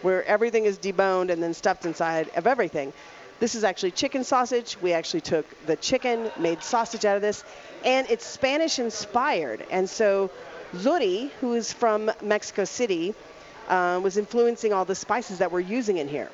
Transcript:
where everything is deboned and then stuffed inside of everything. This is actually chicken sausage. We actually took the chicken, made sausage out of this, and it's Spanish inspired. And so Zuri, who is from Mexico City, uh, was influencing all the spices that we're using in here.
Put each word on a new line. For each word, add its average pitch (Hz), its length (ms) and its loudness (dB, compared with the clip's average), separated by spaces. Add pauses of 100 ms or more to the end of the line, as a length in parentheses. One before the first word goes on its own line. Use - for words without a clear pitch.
where 185 220 4
everything 220 400 2
is 196 120 2
deboned 185 540 2
and 170 120 0
then 170 100 0
stuffed 185 320 0
inside 165 520 0
of 170 100 2
everything. 165 460 0 (480)
This 233 140 0
is 220 100 -2
actually 185 260 0
chicken 269 320 -2
sausage. 247 580 0
We 175 120 2
actually 165 260 0
took 156 260 0 (200)
the 156 100 2
chicken, 233 640 0
made 165 260 0
sausage 226 400 -2
out 202 140 4
of 196 40 0
this, 208 220 -2 (400)
and 262 260 2
it's 233 160 0
Spanish 285 540 0
inspired. 226 920 -2
And 185 200 0
so 196 400 2 (480)
Zuri, 240 520 2 (120)
who 240 140 0
is 220 180 -2
from 214 360 2 (120)
Mexico 208 420 0
City, 185 500 -2 (540)
uh, 180 340 2
was 190 140 0
influencing 233 560 2
all 190 140 2
the 185 100 -2
spices 208 440 -4
that 180 120 2
we're 180 80 0
using 202 380 0
in 143 100 -2
here. 139 260 -6